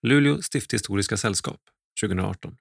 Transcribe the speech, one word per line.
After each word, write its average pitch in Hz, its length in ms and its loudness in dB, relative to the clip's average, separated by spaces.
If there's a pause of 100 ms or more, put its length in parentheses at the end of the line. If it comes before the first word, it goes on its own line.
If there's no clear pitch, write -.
Luleå 143 400 4
stifthistoriska - 720 -2
sällskap, - 540 -4 (300)
tjugohundraarton. 95 600 -2